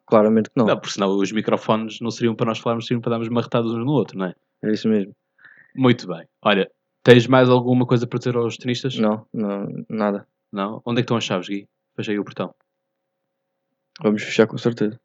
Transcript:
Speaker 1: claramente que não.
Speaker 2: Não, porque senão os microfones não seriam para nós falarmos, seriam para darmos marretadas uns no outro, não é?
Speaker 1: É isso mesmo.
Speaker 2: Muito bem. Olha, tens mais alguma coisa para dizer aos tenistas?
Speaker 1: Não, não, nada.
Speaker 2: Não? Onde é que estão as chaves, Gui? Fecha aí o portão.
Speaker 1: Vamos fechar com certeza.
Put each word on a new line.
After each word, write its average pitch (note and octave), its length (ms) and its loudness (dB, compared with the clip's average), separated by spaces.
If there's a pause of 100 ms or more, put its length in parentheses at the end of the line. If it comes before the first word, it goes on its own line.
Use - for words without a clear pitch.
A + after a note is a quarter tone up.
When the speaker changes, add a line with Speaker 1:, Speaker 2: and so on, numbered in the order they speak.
Speaker 1:
claramente G#2+ 420 4
que - 80 -8
não. B2 80 4
Speaker 2:
Não, G#2 140 2
porque - 160 -10
senão G2 240 0
os F#2+ 140 0
microfones A2 680 -2
não A#2 100 -6
seriam A#2 240 -2
para A2+ 120 -4
nós A2+ 120 -4
falarmos, A#2 280 -4
seriam A#2+ 160 -4
para A#2+ 80 -4
darmos A#2 180 -4
marretadas A#2 420 -2
uns A#2 140 -4
no C#3 80 -2
outro, A#2 260 -2
não F#2+ 80 -2
é? F2 80 -6 (280)
Speaker 1:
É G#2+ 100 -2
isso G#2+ 160 -2
mesmo. G#2 260 0 (640)
Speaker 2:
Muito B2 300 2
bem. E2+ 160 -8 (180)
Olha, G2 300 2 (320)
tens A#2+ 240 8
mais C3 220 6
alguma B2 360 4
coisa A#2+ 220 0
para A#2+ 120 -6
dizer A#2+ 180 -4
aos A#2 200 -4
tenistas? B2 400 -6
Speaker 1:
Não, G#2+ 380 0
não, G2+ 540 -6
nada. G#2 360 -2 (280)
Speaker 2:
Não? G#2 320 -6
Onde A#2+ 160 -2
é - 20 2
que A2+ 40 -2
estão A#2+ 100 0
as G#2+ 80 -2
chaves, F#2 240 -4
Gui? G2+ 180 -10 (300)
Fecha A2 160 -6
aí G#2 60 -2
o G2 60 -2
portão. G2 300 -10 (1500)
Speaker 1:
Vamos G#2+ 220 0
fechar - 240 2
com - 100 -6
certeza. A#2 480 -4